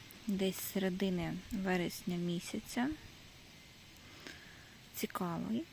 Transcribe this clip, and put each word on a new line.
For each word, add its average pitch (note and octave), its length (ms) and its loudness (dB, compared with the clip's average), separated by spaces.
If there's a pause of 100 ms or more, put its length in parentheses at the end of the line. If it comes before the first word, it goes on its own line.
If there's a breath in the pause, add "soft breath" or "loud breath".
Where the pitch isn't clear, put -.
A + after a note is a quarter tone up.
(260)
десь F#3+ 300 4
з - 160 -2
середини F#3 640 4 (180)
вересня F#3 640 2
місяця. F3 720 2 (2000 loud breath)
Цікавий. G3+ 800 2